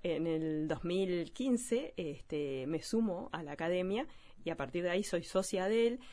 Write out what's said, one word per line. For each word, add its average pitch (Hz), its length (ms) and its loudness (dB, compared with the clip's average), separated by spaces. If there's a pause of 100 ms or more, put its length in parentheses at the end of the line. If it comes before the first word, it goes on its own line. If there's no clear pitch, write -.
en 160 240 0
el 160 400 2
dos 156 160 -2
mil 175 500 0
quince, 240 640 0
este, 143 720 -2
me 156 160 0
sumo 214 500 0
a 175 100 -4
la 147 100 -8
academia 180 540 0 (380)
y 170 60 -2
a 165 60 -2
partir 147 260 -2
de 175 80 2
ahí 190 140 2
soy 170 200 -2
socia 190 440 0
de 226 180 6
él 240 140 0 (120)